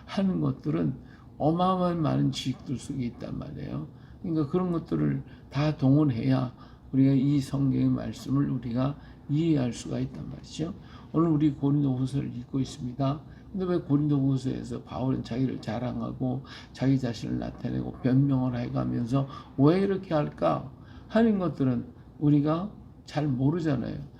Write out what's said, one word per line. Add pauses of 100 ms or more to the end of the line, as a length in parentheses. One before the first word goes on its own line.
하는
것들은 (420)
어마어마한
많은
지식들
속에
있단
말이에요. (340)
그러니까
그런
것들을 (280)
다
동원해야 (380)
우리가
이
성경의
말씀을
우리가 (320)
이해할
수가
있단
말이죠. (380)
오늘
우리
고린도후서를
읽고
있습니다. (300)
근데
왜
고린도후서에서
바울은
자기를
자랑하고 (300)
자기
자신을
나타내고 (100)
변명을
해가면서 (300)
왜
이렇게
할까 (360)
하는
것들은 (320)
우리가 (340)
잘
모르잖아요. (220)